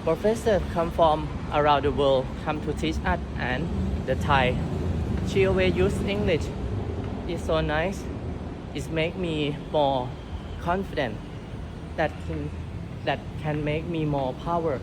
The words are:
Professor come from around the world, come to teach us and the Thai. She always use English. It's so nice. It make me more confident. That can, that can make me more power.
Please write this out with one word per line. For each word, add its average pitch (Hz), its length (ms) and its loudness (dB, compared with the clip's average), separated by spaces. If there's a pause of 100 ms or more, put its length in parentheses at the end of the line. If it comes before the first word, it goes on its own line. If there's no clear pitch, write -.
Professor 202 580 4 (120)
come 170 180 0
from 156 380 4 (240)
around 147 320 6
the 143 60 4
world, 135 340 4 (180)
come 151 220 -2
to 147 80 -2
teach 156 320 0
us 185 140 2 (200)
and 127 260 -2 (400)
the 131 100 2
Thai. 131 420 4 (720)
She 190 180 4
always 185 260 4
use 185 280 2
English. 196 420 2 (840)
It's 165 160 -4
so 160 160 2
nice. 160 420 0 (720)
It 143 160 -6
make 160 240 0
me 156 400 -2 (160)
more 135 380 2 (500)
confident. 170 560 -2 (800)
That 151 160 0 (160)
can, 151 240 -4 (540)
that 139 140 0 (220)
can 151 220 -2
make 151 220 0
me 165 180 -2
more 139 300 0 (100)
power. 165 400 0